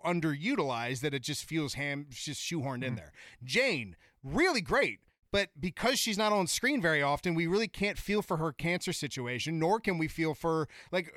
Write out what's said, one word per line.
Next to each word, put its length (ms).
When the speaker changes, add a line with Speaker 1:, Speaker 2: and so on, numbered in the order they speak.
Speaker 1:
underutilized 960
that 120
it 100
just 220
feels 300
ham-, 340
just 320
shoehorned 420
in 60
Speaker 2:
Mm-hmm. 60
Speaker 1:
there. 180
Jane, 500
really 380
great, 400
but 260
because 420
she's 180
not 160
on 140
screen 340
very 200
often, 320
we 140
really 220
can't 280
feel 240
for 140
her 160
cancer 400
situation, 680
nor 220
can 180
we 120
feel 240
for, 340
like, 260